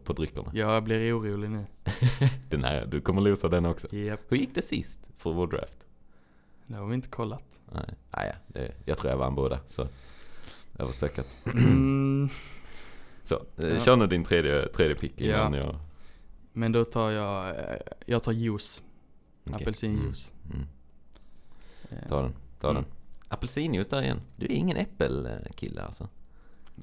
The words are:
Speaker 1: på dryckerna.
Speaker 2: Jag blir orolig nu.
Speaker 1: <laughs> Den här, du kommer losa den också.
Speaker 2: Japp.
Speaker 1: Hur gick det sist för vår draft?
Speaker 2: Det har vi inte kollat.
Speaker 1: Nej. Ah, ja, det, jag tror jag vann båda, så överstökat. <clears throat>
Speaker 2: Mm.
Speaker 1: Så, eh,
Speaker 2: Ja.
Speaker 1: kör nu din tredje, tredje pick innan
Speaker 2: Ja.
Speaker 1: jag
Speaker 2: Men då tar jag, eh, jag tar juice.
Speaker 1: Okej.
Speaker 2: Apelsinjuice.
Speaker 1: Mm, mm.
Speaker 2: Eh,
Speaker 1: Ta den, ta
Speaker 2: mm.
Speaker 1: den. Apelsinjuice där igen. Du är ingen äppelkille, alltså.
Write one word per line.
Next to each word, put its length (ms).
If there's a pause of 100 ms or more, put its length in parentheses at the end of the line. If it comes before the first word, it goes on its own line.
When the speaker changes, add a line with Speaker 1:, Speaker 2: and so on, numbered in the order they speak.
Speaker 1:
på 80
dryckerna. 420
Speaker 2:
Jag 300
blir 340
orolig 320
nu. 140 (420)
Speaker 1:
<laughs> 440
Den 140
här, 220
du 140
kommer 200
losa 280
den 180
också. 300
Speaker 2:
Japp. 320
Speaker 1:
Hur 80
gick 180
det 80
sist 540
för 160
vår 140
draft? 400 (800)
Speaker 2:
Det 100
har 100
vi 80
inte 140
kollat. 520 (120)
Speaker 1:
Nej. 220 (160)
Ah, 140
ja, 80 (140)
det, 260 (120)
jag 140
tror 120
jag 80
vann 160
båda, 320
så 220 (920)
överstökat. 640
<clears throat> 140
Speaker 2:
Mm. 760 (960)
Speaker 1:
Så, 120 (220)
eh, 120
Speaker 2:
Ja. 120
Speaker 1:
kör 160
nu 100
din 180
tredje, 440
tredje 280
pick 240
innan 340
Speaker 2:
Ja. 100
Speaker 1:
jag 120 (760)
Speaker 2:
Men 200
då 120
tar 260
jag, 380
eh, 280 (300)
jag 160
tar 100
juice. 500 (640)
Speaker 1:
Okej. 180
Speaker 2:
Apelsinjuice. 720 (100)
Speaker 1:
Mm, 120
mm. 120 (1300)
Speaker 2:
Eh, 60
Speaker 1:
Ta 140
den, 100 (280)
ta 100
Speaker 2:
mm. 120
Speaker 1:
den. 100 (360)
Apelsinjuice 600
där 140
igen. 180 (160)
Du 100
är 40
ingen 260
äppelkille, 1040
alltså. 260 (760)